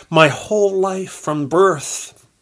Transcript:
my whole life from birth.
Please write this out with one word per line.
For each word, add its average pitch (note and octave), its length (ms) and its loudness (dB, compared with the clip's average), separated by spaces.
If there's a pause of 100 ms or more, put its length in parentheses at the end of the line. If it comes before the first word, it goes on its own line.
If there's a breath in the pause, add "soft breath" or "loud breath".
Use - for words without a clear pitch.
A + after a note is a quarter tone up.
my D#3+ 200 6
whole G3+ 440 -2
life F#3+ 380 -4
from D3+ 380 -6
birth. E3+ 640 0 (280)